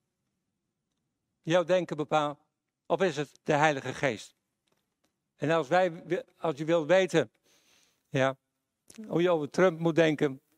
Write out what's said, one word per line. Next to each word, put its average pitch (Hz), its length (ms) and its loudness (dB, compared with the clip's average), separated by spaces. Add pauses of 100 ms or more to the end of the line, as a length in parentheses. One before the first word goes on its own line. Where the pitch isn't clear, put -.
(1400)
die 160 120 -4
jouw 180 100 4
denken 170 340 0
bepaalt? 151 420 -2 (460)
Of 165 160 -2
is 175 160 0
het - 260 -8
de 156 100 0
Heilige 143 400 2
Geest? - 420 -6 (1000)
En 147 160 -4
als 160 160 0
wij, 175 360 0 (340)
als 160 200 -6
je 156 80 -8
wilt 160 220 0
weten, 170 440 2 (760)
ja, 135 280 0 (680)
hoe 160 140 -2
je 180 80 2
over 156 200 0
Trump 180 300 2
moet 165 160 0
denken, 147 460 2 (160)